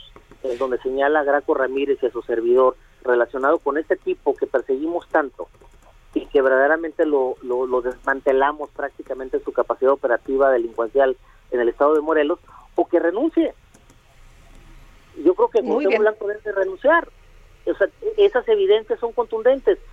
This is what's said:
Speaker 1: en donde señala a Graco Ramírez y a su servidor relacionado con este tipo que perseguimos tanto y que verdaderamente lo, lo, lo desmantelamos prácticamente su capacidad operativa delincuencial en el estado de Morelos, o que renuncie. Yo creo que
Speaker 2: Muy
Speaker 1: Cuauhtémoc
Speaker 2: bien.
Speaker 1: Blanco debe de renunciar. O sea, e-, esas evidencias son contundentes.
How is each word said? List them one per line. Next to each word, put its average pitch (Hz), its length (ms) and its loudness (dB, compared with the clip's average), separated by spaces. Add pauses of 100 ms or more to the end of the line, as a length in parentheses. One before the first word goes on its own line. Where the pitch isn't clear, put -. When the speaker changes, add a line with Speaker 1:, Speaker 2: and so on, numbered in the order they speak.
(440)
Speaker 1:
en 120 140 -6
donde 127 220 -4
señala 139 420 0
a - 20 -2
Graco 143 320 0
Ramírez 135 460 -2
y 135 40 -2
a 113 60 0
su 117 100 -8
servidor 123 560 2 (260)
relacionado 131 560 0
con 143 180 -4
este 165 180 -2
tipo 175 400 -4
que - 120 -4
perseguimos 165 600 -4
tanto 139 380 -4 (640)
y - 140 -6
que 143 140 2
verdaderamente 151 640 2
lo, 135 360 -2
lo, 127 240 -4
lo 127 160 -2
desmantelamos 135 880 -2
prácticamente 135 680 -10
su 139 120 -8
capacidad 127 400 0
operativa 135 600 0
delincuencial 123 640 0 (360)
en 123 80 -2
el 117 100 2
estado 151 240 2
de 151 80 2
Morelos, 156 380 0 (360)
o - 120 0
que - 120 2
renuncie. 240 540 0 (1700)
Yo 185 120 6
creo 233 140 0
que 226 120 2
Speaker 2:
Muy 247 240 0
Speaker 1:
Cuauhtémoc - 40 2
Speaker 2:
bien. 214 120 2
Speaker 1:
Blanco 214 260 0
debe 208 140 -8
de 214 100 -8
renunciar. 196 560 2 (580)
O 170 100 -2
sea, - 120 0 (140)
e-, 220 240 2
esas 233 240 0
evidencias 214 500 2
son 233 140 -6
contundentes. 233 640 0 (160)